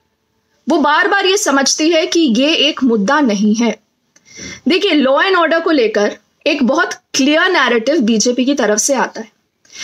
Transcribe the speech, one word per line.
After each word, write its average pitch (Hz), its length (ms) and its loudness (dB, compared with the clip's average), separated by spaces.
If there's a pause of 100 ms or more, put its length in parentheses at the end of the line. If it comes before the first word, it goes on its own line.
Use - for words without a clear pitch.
(680)
वो 320 100 2
बार-बार 349 480 0
ये 381 100 2
समझती 294 540 0
है 330 160 0
कि 339 140 -2
ये 277 340 2
एक 285 280 -2
मुद्दा 233 380 0
नहीं 208 340 0
है। 226 240 -2 (920)
देखिए, 320 360 2
law 269 200 2
and 381 140 2
order 330 240 0
को 370 80 -2
लेकर 220 480 0 (280)
एक 294 160 0
बहुत 311 300 0 (220)
clear 302 340 2
narrative 262 500 0
बीजेपी 240 460 0
की 277 100 0
तरफ 214 240 0
से 277 160 -2
आता 226 260 -4
है। 220 120 -16 (520)